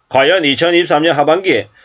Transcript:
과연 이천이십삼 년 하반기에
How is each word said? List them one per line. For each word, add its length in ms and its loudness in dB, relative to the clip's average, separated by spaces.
과연 360 0
이천이십삼 600 0
년 100 0
하반기에 540 -2